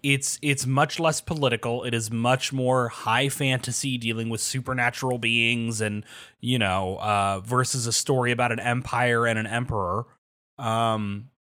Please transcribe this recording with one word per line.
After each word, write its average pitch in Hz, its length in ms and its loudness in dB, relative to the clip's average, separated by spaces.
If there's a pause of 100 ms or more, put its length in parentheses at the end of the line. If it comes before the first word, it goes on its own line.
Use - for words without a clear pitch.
it's, 139 380 0
it's 135 240 0
much 139 340 2
less 160 200 2
political. 123 640 0
It 120 100 -2
is 110 180 -2
much 123 420 2
more 127 340 2
high 120 400 0
fantasy, 131 720 -2
dealing 113 320 -2
with 113 100 -2
supernatural 127 800 -2
beings 117 640 0
and, 107 240 -2 (340)
you 123 180 0
know, 95 440 0
uh, 101 400 2
versus 123 460 0
a 117 40 -4
story 123 400 2
about 120 220 2
an 113 60 -2
empire 120 680 2
and 113 120 2
an 110 100 -2
emperor. 110 580 -2 (520)
Um, 113 720 0 (220)